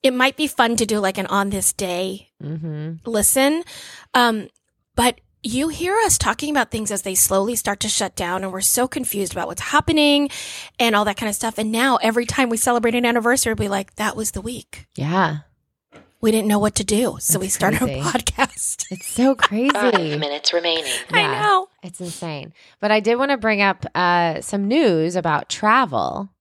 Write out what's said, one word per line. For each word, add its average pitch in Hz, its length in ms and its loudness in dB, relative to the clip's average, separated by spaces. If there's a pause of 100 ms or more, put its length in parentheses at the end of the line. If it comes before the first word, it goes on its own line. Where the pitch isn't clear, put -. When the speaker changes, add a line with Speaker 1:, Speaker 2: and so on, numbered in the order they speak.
Speaker 1:
it 262 100 4
might 254 240 2
be 302 80 0
fun 233 300 2
to 233 100 0
do, 208 140 0
like, 190 180 0
an 190 80 -4
on 196 240 0
this 196 240 -2
day 190 560 -6 (120)
Speaker 2:
Mm-hmm. 156 680 -8
Speaker 1:
listen. 269 540 2 (500)
Um, 233 360 2 (460)
but 240 240 2 (220)
you 254 280 -2
hear 359 280 -2
us 440 220 2
talking 233 320 -2
about 269 180 0
things 220 220 -4
as 196 100 -4
they 190 140 -6
slowly 196 400 2
start 202 240 -4
to 214 100 -4
shut - 260 -2
down, 185 280 -4
and 190 100 -8
we're 190 80 -6
so 247 260 2
confused 202 440 -4
about 170 160 -4
what's 165 140 -8
happening 294 680 4 (500)
and 233 160 4
all 208 100 4
that 233 120 -2
kind 214 140 -4
of 202 40 -4
stuff. 226 220 -4
And 220 140 -2
now 240 260 2
every 226 300 0
time 254 220 0
we 226 80 0
celebrate 233 360 2
an 240 140 2
anniversary, 240 460 2
we'll 208 120 -2
be 196 40 -2
like, 196 260 -4
"That 214 200 -4
was 214 160 -4
the 190 100 -8
week." - 440 -14 (100)
Speaker 2:
Yeah. 151 440 0 (800)
Speaker 1:
We 220 100 4
didn't 220 160 2
know 208 120 4
what 208 160 2
to 196 80 0
do, 208 360 0
so - 140 0
Speaker 2:
That's 151 40 2
Speaker 1:
we 190 120 -2
started - 300 2
Speaker 2:
crazy. 233 200 -2
Speaker 1:
a 139 40 -4
<laughs> - 0 -
podcast. - 880 -2
Speaker 2:
It's 180 160 -12
so 262 280 2
crazy. 240 360 2
Speaker 3:
Five 247 220 2 (260)
minutes 151 340 -4
remaining. 165 380 -2 (200)
Speaker 1:
I 440 100 2
Speaker 2:
Yeah. - 200 -2
Speaker 1:
know. 392 260 2 (160)
Speaker 2:
It's 180 180 -14
insane. 160 520 -10 (260)
But 208 120 0
I 214 80 4
did 226 160 2
wanna 269 220 0
bring 214 240 0
up, 196 240 2 (100)
uh, 175 460 2
some 202 260 -2
news 185 480 2
about 160 340 -2
travel 196 800 0 (120)